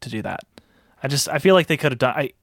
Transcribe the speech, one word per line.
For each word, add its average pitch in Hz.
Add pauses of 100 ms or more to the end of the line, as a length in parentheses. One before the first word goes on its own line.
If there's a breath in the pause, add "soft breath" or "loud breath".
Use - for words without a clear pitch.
to -
do 110
that. 98 (640 soft breath)
I 135
just, 143
I 156
feel 190
like 175
they 156
could 143
have 120
done, 127
I, 143 (100)